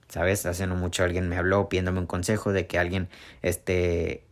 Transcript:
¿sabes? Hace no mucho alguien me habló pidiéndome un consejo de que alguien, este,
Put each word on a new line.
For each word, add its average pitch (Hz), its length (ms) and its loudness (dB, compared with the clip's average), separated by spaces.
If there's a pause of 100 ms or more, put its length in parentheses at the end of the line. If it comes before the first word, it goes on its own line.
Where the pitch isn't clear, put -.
¿sabes? 90 380 0
Hace 90 220 -2
no 90 80 -2
mucho 90 280 0
alguien 90 240 0
me 87 100 -2
habló 95 320 2
pidiéndome 92 300 0
un 87 80 -2
consejo 101 460 0
de 92 120 2
que 87 140 -2
alguien, 87 300 0 (320)
este, 87 920 0